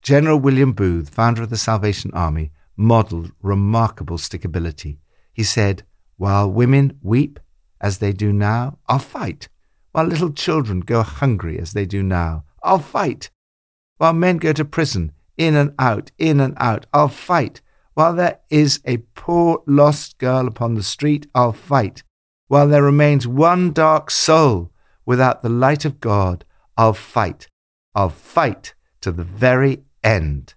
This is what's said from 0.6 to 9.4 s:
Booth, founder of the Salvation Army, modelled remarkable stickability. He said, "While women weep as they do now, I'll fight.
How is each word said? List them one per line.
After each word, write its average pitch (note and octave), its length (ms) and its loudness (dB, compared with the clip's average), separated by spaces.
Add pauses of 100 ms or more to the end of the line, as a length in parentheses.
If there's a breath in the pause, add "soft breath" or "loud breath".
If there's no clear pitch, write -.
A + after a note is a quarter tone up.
Booth, F2 360 -2
founder A2+ 340 0
of A2+ 60 -8
the A2+ 80 -6
Salvation G#2 560 -2
Army, D#2+ 380 -4 (240)
modelled G#2 560 0 (100)
remarkable G2+ 760 -2
stickability. E2 840 -8 (340)
He A2+ 100 -4
said, G2+ 400 -2 (340)
"While G2 340 0
women C3+ 500 2
weep B2+ 380 -2 (400)
as G2 180 -4
they G2+ 140 -2
do G2+ 220 -2
now, A2 440 -2 (100)
I'll B2 120 0
fight. - 480 -10 (460)